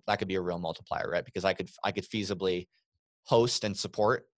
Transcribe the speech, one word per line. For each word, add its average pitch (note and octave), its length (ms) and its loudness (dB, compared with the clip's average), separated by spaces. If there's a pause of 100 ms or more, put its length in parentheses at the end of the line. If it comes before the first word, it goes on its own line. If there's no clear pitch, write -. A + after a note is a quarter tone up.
that G#2 140 0
could G#2 80 -4
be F#2+ 80 -2
a F#2 60 0
real F2 180 -2
multiplier, - 500 -4
right? F2 160 0
Because F#3 200 -4
I F#3+ 80 4
could, - 160 -6 (140)
I - 80 0
could F#3+ 160 -6
feasibly F#2 600 -2 (580)
host A#2+ 380 4
and G2+ 120 -2
support G#2+ 500 0 (120)